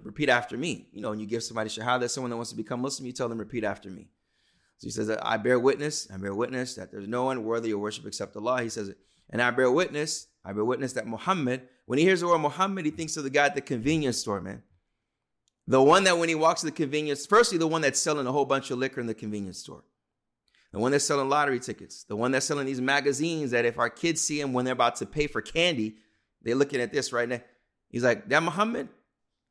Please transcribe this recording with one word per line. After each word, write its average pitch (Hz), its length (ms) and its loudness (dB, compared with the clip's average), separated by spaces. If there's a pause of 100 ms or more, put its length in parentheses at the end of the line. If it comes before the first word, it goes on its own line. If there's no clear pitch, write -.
repeat 147 240 -2
after 120 280 2
me." 123 360 -6
You 101 80 -16
know, 110 100 -6
when 107 80 -6
you 107 80 -8
give 113 160 -4
somebody 113 260 -6
shahada, 120 400 -2
someone 127 220 -6
that 117 60 -6
wants 117 140 -8
to - 60 -14
become 123 240 -8
Muslim, 135 260 -6
you 123 60 -10
tell 127 160 -4
them, 117 100 -6
"Repeat 107 260 -6
after 101 260 -6
me." 90 180 -18 (720)
So - 80 -16
he 113 60 -8
says, 110 180 -2
"I 113 260 0
bear 120 220 2
witness, 139 500 0
I 98 80 -14
bear 98 160 -6
witness 123 440 -4
that 92 160 -14
there's 101 160 -10
no 123 160 -2
one 131 180 -2
worthy 113 300 -2
of 101 80 -2
worship 107 260 -6
except 101 300 -10
Allah." 120 260 -2
He 113 60 -4
says, 104 260 -8 (360)
And 117 120 0
I 123 80 4
bear 127 200 4
witness 151 580 0 (180)
I 95 60 -10
bear 107 120 0
witness 127 280 -2
that 110 160 -6
Muhammad, 127 540 -2 (240)
when 127 120 0
he 156 60 6
hears 185 160 6
the 175 80 0
word 170 100 6
Muhammad, 180 460 0
he 151 80 0
thinks 160 240 -8
of 151 80 -6
the 135 60 -4
guy 143 160 6
at 143 100 0
the 139 40 -2
convenience 135 580 0
store, 101 220 -2
man. 98 220 -12 (1040)
The 131 160 6
one 170 220 8
that 185 140 6
when 170 100 2
he 160 80 2
walks 165 240 4
to 165 60 -4
the 151 60 -2
convenience, 147 540 -2
firstly, 208 320 6
the 160 80 4
one 160 160 0
that's 143 160 2
selling 151 300 0
a 127 40 -2
whole 143 120 2
bunch 135 260 0
of 127 80 -2
liquor 131 220 -2
in 117 80 -6
the 113 60 -4
convenience 104 440 -8
store. - 240 -16 (880)
The 98 60 -6
one 123 140 2
that's 143 120 2
selling 143 240 0
lottery 139 300 2
tickets. - 460 -12
The 107 100 -8
one 117 160 0
that's 131 160 0
selling 143 200 -2
these 135 140 -4
magazines 143 720 0
that 120 140 2
if 117 140 0
our 117 120 2
kids 165 300 -2
see 147 200 -2
him 139 120 -2
when 123 120 0
they're 127 100 0
about 120 220 2
to - 100 -6
pay 151 200 -2
for 123 160 -4
candy, 151 540 0 (460)
they're 113 120 0
looking 139 260 2
at 117 120 -4
this 139 200 -2
right 120 160 0
now. 123 120 -4 (480)
He's 120 160 -2
like, 107 240 2
"That 143 160 4
Muhammad? 202 440 -2 (640)